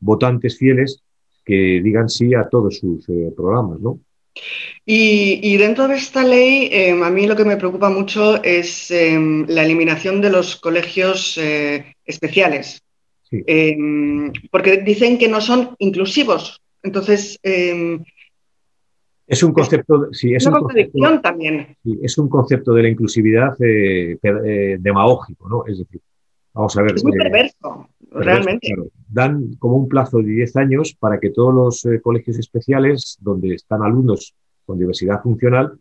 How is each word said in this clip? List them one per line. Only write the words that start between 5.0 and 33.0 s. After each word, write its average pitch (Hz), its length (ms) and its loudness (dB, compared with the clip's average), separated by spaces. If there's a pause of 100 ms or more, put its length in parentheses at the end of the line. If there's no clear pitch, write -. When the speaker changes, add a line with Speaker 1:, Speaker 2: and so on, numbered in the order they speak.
Speaker 2:
y 202 160 2
dentro 226 300 2
de 277 80 0
esta 262 280 -4
ley, 254 480 4
em, 180 300 2
a 170 80 0
mí 196 160 0
lo 214 100 2
que 214 100 2
me 202 120 0
preocupa 190 320 -2
mucho 208 540 0
es, 175 480 -2
em, 160 560 2
la 165 160 2
eliminación 165 580 0
de 202 80 2
los 180 280 0
colegios, 175 840 -2
eh, 147 540 -4 (100)
especiales. 151 760 -2 (420)
Speaker 1:
Sí. 101 240 -8
Speaker 2:
Em, 147 840 0 (200)
porque 190 260 2
dicen 220 400 2
que 233 100 2
no 214 140 0
son 240 380 -2
inclusivos. 190 840 -2 (220)
Entonces, 202 600 -4
em, 175 600 -2 (1200)
Speaker 1:
Es 135 160 0
un 170 80 6
Speaker 2:
es 131 40 0
Speaker 1:
concepto, 147 560 2
sí, 123 220 -2
es 123 140 0
Speaker 2:
una 165 100 4
Speaker 1:
un 185 60 0
concepto, 214 300 0
Speaker 2:
contradicción 147 280 4
también. 156 600 -4
Speaker 1:
sí, 110 180 -4
es 131 160 -6
un 147 120 2
concepto 127 440 2
de 117 100 6
la 113 60 4
inclusividad, 113 720 2
eh, 95 600 0
pe-, 104 520 -2
eh, 95 60 -6
demagógico, 101 680 0
¿no? 117 200 -6
Es 101 120 -6
decir, 90 220 -14 (520)
vamos 107 240 -4
a 101 40 2
ver, 104 140 2
Speaker 2:
Es 202 80 -4
muy 104 100 2
Speaker 1:
eh, 95 60 0
Speaker 2:
perverso, - 680 -4 (220)
Speaker 1:
perverso, - 140 -6
Speaker 2:
realmente. 196 440 0
Speaker 1:
claro. 92 200 -8 (200)
Dan 123 520 -2
como 120 180 0
un 135 100 0
plazo 131 320 0
de 107 120 -2
diez 117 240 -2
años 139 440 0
para 107 200 0
que 98 100 -2
todos 123 240 2
los, 123 320 2
eh, 117 160 0
colegios 117 380 -2
especiales 135 800 -2